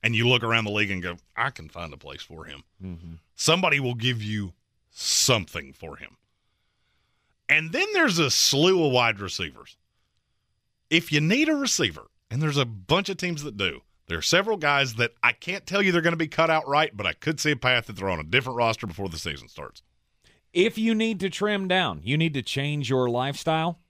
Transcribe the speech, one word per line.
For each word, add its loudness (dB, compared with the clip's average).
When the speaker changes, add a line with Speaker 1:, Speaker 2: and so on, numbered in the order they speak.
Speaker 1:
And 0
you 4
look 4
around 2
the -2
league 0
and -4
go, -6
"I 0
can -18
find -12
a -16
place -16
for -18
him." -18
Speaker 2:
Mm-hmm. -12
Speaker 1:
Somebody 2
will -2
give -2
you -4
something 0
for -16
him. -20
And 2
then -2
there's 2
a 4
slew 4
of 2
wide 4
receivers. -10
If 2
you 2
need 2
a 2
receiver, -2
and -4
there's 0
a 4
bunch -2
of -4
teams -6
that -10
do, -2
there -4
are -6
several 2
guys 2
that -2
I 4
can't -8
tell 0
you 4
they're 4
gonna 2
be -2
cut 2
outright, 2
but -4
I 0
could -4
see 0
a 0
path 2
that -14
they're -2
on 0
a -6
different -2
roster 0
before -6
the -8
season -10
starts. -16
Speaker 2:
If 2
you 2
need 0
to -2
trim -2
down, 0
you 0
need 2
to -4
change -4
your 2
lifestyle -2